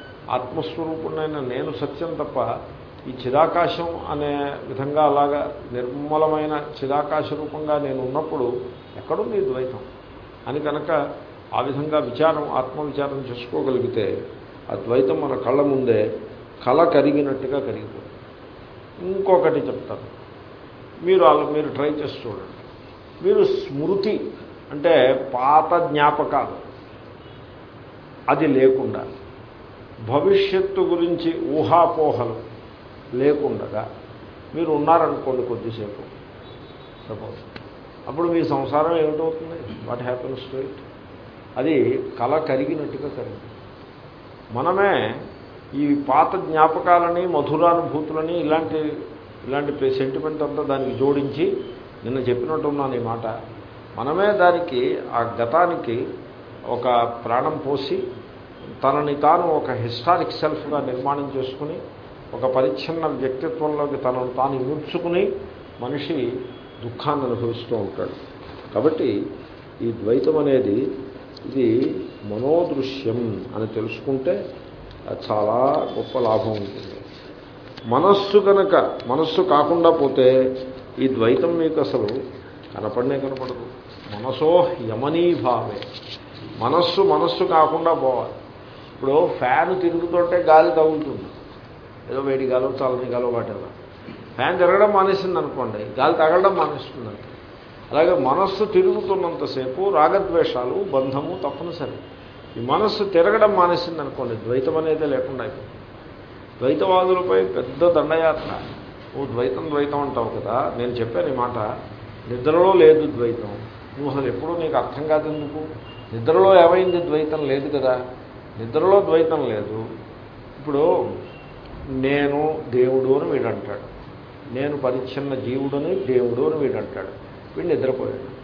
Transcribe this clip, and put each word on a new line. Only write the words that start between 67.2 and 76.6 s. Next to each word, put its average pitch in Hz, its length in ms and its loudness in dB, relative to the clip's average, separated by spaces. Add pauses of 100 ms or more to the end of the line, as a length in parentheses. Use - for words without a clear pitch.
అనుభవిస్తూ 117 500 -2
ఉంటాడు. 98 340 -6 (640)
కాబట్టి 117 520 2 (560)
ఈ 117 100 0
ద్వైతం 123 460 2
అనేది, 123 560 2 (520)
ఇది 127 580 0 (200)
మనోదృశ్యం 120 1200 -2 (120)
అని 110 100 -2
తెలుసుకుంటే, 131 880 -4 (560)
అది - 100 -8 (100)
చాలా 117 580 2 (100)
గొప్ప - 200 -4
లాభం 110 320 2
ఉంటుంది. 98 440 -6 (920)